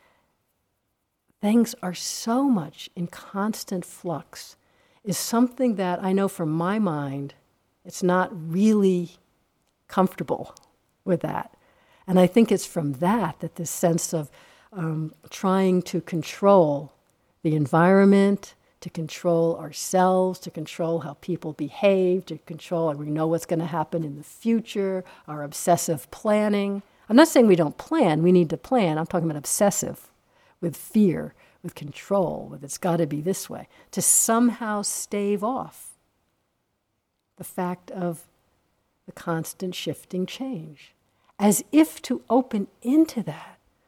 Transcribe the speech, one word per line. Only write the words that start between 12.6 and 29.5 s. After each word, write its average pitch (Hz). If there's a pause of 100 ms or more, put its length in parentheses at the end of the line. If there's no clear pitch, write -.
from 147
that 175
that -
this 170
sense -
of, 156 (420)
um, 160 (160)
trying 185
to 175
control 160 (500)
the 156
environment, 196 (260)
to -
control 165
ourselves, 185
to -
control 165
how 151
people 160
behave, 185
to 156
control, 165
we 147
know 156
what's 165
gonna 160
happen 160
in 143
the 147
future, 202 (240)
our 151
obsessive 160
planning. 208 (260)
I'm 214
not 320
saying 247
we 190
don't 156
plan, 185
we 180
need 175
to 160
plan. 175
I'm 160
talking 165
about 147
obsessive - (500)